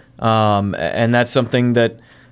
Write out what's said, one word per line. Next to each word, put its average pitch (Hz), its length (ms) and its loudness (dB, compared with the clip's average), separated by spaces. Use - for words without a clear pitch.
Um, 107 560 0
a-, - 20 -8
and 113 360 -2
that's 120 180 0
something 123 420 0
that 117 260 0